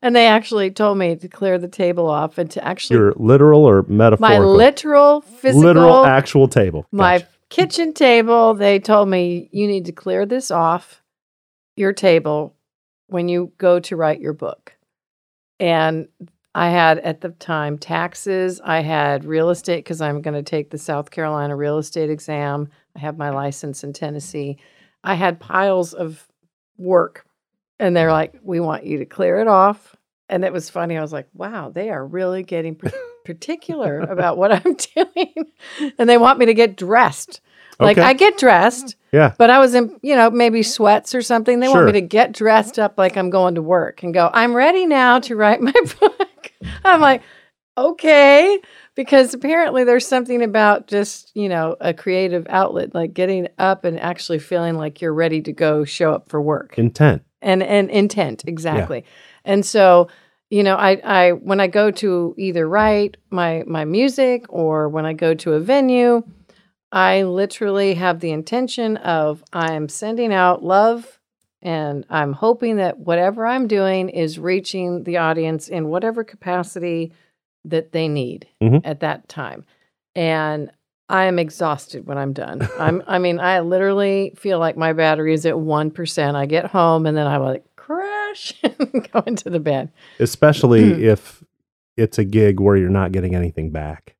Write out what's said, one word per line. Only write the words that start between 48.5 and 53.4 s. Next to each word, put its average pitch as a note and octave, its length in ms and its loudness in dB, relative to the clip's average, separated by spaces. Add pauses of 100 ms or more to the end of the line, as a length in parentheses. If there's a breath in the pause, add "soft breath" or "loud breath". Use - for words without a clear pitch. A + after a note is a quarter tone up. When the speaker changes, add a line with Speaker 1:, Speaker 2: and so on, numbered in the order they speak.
Speaker 1:
Because C4 380 2
apparently C#4 520 -2
there's A#3+ 240 4
something B3 340 -2
about G#3 460 2
just, G#3 480 -6
you G#3 120 -4
know, D#3+ 320 -4
a E3+ 140 -4
creative F#3 560 -4
outlet, - 420 -2
like E3 220 -6
getting F#3 320 -2 (100)